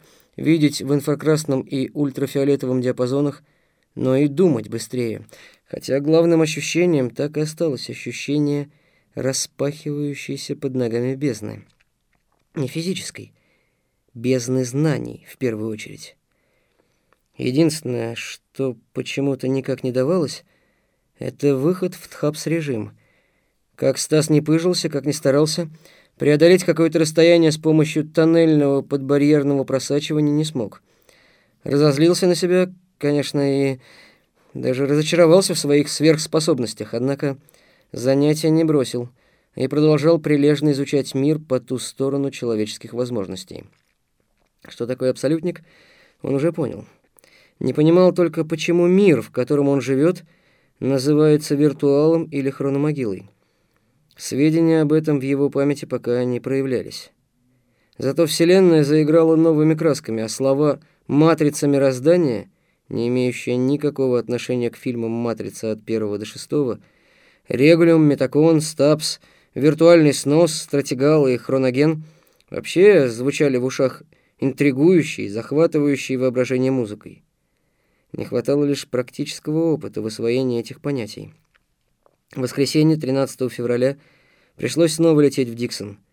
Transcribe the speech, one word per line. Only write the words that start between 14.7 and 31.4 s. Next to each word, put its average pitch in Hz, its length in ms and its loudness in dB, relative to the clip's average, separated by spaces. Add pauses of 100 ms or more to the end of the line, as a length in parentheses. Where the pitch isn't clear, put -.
в - 100 -20
первую 110 320 -6
очередь. - 460 -14 (1200)
Единственное, 127 800 -2
что - 600 -8 (160)
почему-то 135 540 -4
никак 135 360 -4
не 127 80 -2
давалось, 135 540 -2 (720)
это 135 400 -2
выход 180 380 -2
в - 120 -20
тхапс-режим. 147 840 -6 (840)
Как 135 220 0
Стас 156 320 0
не 151 100 4
пыжился, 165 500 0
как 139 160 -6
не 147 80 0
старался, 156 540 0 (500)
преодолеть 160 460 4
какое-то 165 360 0
расстояние 160 520 6
с 156 60 -6
помощью 156 500 0
тоннельного 156 720 4
подбарьерного 143 800 2
просачивания 147 680 -2
не 151 140 0
смог. 131 380 -8 (800)